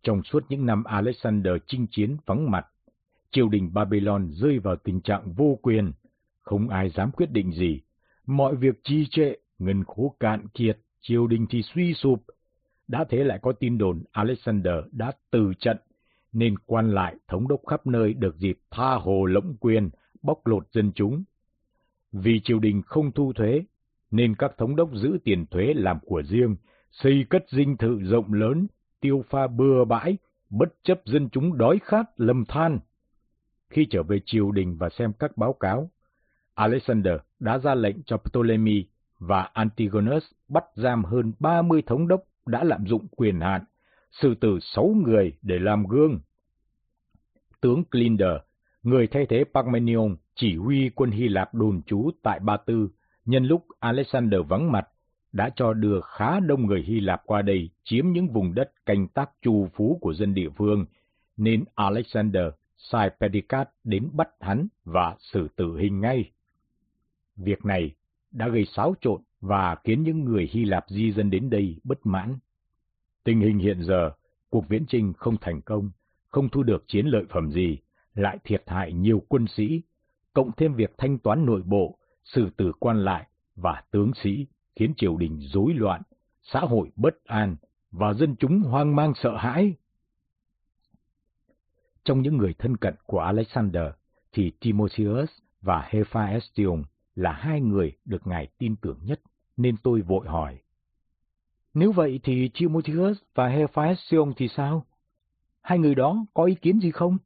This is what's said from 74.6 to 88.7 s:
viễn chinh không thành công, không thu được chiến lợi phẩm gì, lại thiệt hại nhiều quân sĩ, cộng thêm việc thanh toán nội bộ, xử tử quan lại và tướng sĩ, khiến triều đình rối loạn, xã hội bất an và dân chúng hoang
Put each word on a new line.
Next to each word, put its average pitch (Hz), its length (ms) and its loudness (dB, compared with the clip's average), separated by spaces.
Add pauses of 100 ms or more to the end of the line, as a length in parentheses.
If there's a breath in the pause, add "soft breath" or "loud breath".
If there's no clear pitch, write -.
viễn 107 200 0
chinh 104 260 0
không 113 280 -2
thành 82 200 -6
công, 104 300 -6 (380)
không 139 200 -2
thu 139 140 0
được 110 240 0
chiến 107 180 0
lợi 113 240 0
phẩm 82 220 -4
gì, 82 260 0 (360)
lại 101 300 -2
thiệt 101 240 -2
hại 90 260 -6
nhiều 101 340 2
quân 123 200 0
sĩ, 156 340 -4 (520)
cộng 131 240 0
thêm 156 160 0
việc 110 240 -2
thanh 135 220 -2
toán 135 260 0
nội 104 200 2
bộ, 95 320 0 (260)
xử 107 340 0
tử 90 220 0
quan 110 260 0
lại 92 220 -4 (280)
và 87 360 -4
tướng 104 200 2 (120)
sĩ, 113 240 -4 (280)
khiến 120 220 0
triều 85 200 0
đình 80 220 -4
rối 98 340 0
loạn, 98 280 -2 (400)
xã - 180 -4
hội 117 360 0
bất - 280 -2
an 107 320 -2 (360)
và 104 220 0
dân 139 220 0
chúng 156 240 2
hoang 147 360 2